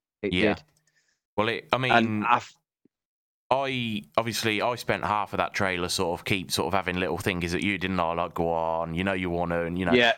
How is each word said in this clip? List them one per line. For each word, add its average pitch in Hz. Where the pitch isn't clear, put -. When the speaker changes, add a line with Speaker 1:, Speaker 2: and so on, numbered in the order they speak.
Speaker 1:
It 104
Speaker 2:
Yeah. 101
Speaker 1:
did. -
Speaker 2:
Well, 104
it, 110
I 120
mean, 127
Speaker 1:
And 110
I 120
f- -
Speaker 2:
I, 127
obviously, 110
I 117
spent 113
half 101
of 95
that 87
trailer 90
sort 87
of -
keep 95
sort 87
of 90
having 90
little 90
thingies 87
at 82
you, 98
didn't 92
I? 85
Like, 85
"Go 85
on, 82
you 87
know 98
you 92
want 85
to," 85
and, 85
you 92
know, 85
Speaker 1:
Yeah. 117